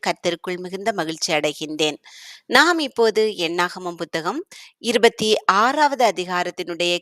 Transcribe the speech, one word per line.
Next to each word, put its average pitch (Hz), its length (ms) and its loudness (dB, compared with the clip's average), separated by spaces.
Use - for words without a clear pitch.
கர்த்தருக்குள் 180 540 -4
மிகுந்த 190 340 -6
மகிழ்ச்சி 160 400 -4
அடைகின்றேன். 151 640 -2
நாம் 320 340 4
இப்போது 226 440 2
எண்ணாகமம் 175 640 -4
புத்தகம் 170 400 -6
இருபத்தி 220 520 2
ஆறாவது 262 600 2
அதிகாரத்தினுடைய 175 960 -2